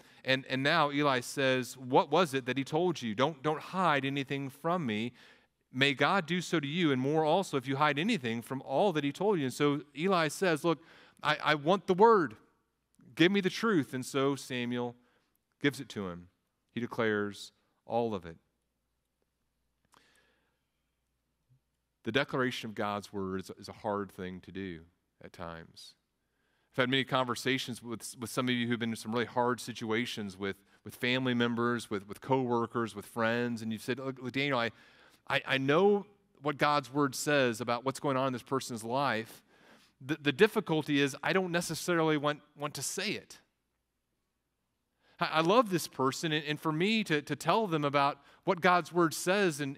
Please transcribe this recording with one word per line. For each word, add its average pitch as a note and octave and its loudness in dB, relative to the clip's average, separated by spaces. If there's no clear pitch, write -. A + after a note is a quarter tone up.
And, C3 0
and C3 -2
now D3 2
Eli C#3+ 2
says, C3 -2
"What C#3+ 2
was D#3 4
it C3 -2
that B2+ -2
he C#3 -2
told E3 0
you? A2 -4
Don't, C#3 0
don't D3+ -2
hide E3 0
anything C#3 -4
from E3+ -2
me. A2 -2
May C3+ 4
God D3+ 2
do F3 -2
so E3 -2
to C#3 -4
you, D#3 2
and B2+ 2
more D#3 0
also, D#3+ 2
if B2+ -4
you C#3 -2
hide D3 2
anything B2+ -2
from C3+ -6
all D#3+ 2
that D3+ 0
he C#3+ 0
told G3 0
you." C#3 0
And B2 -2
so D3 2
Eli E3+ 2
says, D#3+ 0
"Look, E3 2
I, D3 2
I D3+ 4
want D#3+ 0
the F#3+ 4
word. F#3 6
Give F3 6
me G3+ 2
the F#3 2
truth." F#3+ 0
And B2+ -6
so C#3 0
Samuel B2 -4
gives C#3 2
it C3+ -12
to G2+ -6
him. F2 -10
He A#2 -6
declares G#2+ -2
all A#2 -2
of F2 -8
it. E2 -14
The A2+ -6
declaration B2+ 0
of G#2 -12
God's G#2 -4
word F#2+ -4
is, - -12
is G2+ -18
a G2 -14
hard G2+ -4
thing F#2 -10
to F#2+ -20
do F2+ -10
at F2+ -18
times. E2+ -16
I've C3 2
had B2 0
many C3+ 2
conversations B2+ -2
with, A#2 -12
with A2+ -8
some B2+ -2
of B2+ 2
you A#2+ -2
who've A#2+ 0
been A#2 -4
in A2 -6
some A2 -10
really A#2+ -2
hard A#2+ 0
situations A2 -6
with, G2 -6
with G#2+ -14
family B2+ 0
members, A#2+ 0
with, G2 -4
with G2+ -14
coworkers, A#2+ 0
with G#2 -12
friends, A#2 -2
and A2 -6
you've G#2 -10
said, B2 -4
"Look, C3+ -8
look, B2 -8
Daniel, C3+ 0
I, A#2 0
I, C3+ 0
I C3+ 0
know F#3+ 4
what C#3+ -2
God's D3 2
word C#3+ 2
says B2+ 2
about A#2+ -2
what's C3 -4
going C#3 -2
on C3 0
in C3 -2
this A#2+ -8
person's B2 -6
life. A#2+ -2
The, D3+ -2
the C#3+ 0
difficulty D#3 2
is C#3 0
I D#3+ 0
don't F#3 0
necessarily E3 0
want, D3 -2
want D3 -8
to C3+ -10
say G3 -6
it. A2+ -10
I, E3+ 0
I D#3 2
love G3+ 4
this E3+ 0
person, C3+ 0
and, D3+ -2
and D3+ -4
for D#3+ 0
me G3+ 2
to, D3 0
to - -4
tell G#3 2
them D#3+ 0
about C#3+ 2
what F3 0
God's F3 4
word E3+ 4
says F3+ 2
and, C#3 -4